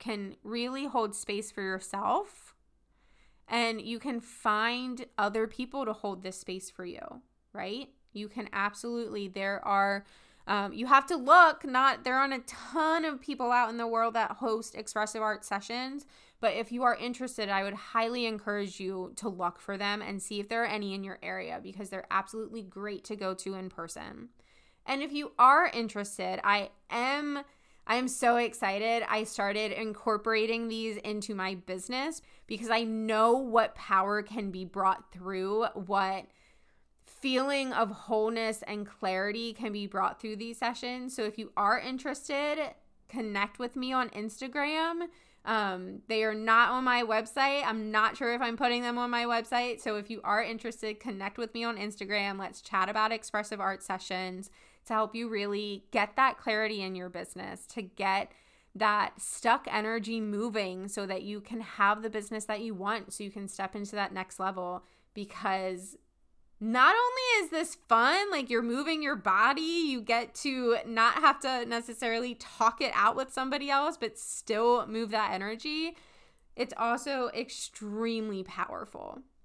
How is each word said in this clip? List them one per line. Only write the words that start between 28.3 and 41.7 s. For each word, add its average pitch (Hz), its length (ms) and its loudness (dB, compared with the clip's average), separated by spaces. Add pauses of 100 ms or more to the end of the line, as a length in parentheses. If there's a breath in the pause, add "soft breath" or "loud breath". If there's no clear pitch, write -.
excited. 226 720 0
I 214 160 0
started 202 480 -2
incorporating 220 960 0
these 220 300 -4
into 208 360 -6
my 190 200 -4
business 247 680 -6 (240 soft breath)
because 220 240 -6
I 233 140 4
know 220 480 4
what 233 420 4
power 202 480 2
can 208 280 -6
be 185 140 -6
brought 190 480 0
through, 190 640 -2
what 196 520 0 (800 soft breath)
feeling 269 680 0
of 220 180 2
wholeness 220 720 0
and 208 240 -8
clarity 208 680 -2
can 220 200 -6
be 208 140 -6
brought 190 340 -2
through 214 160 -8
these 226 220 -10
sessions. 247 560 -6
So 247 80 -4
if 214 160 -4
you 220 180 -10
are 208 220 4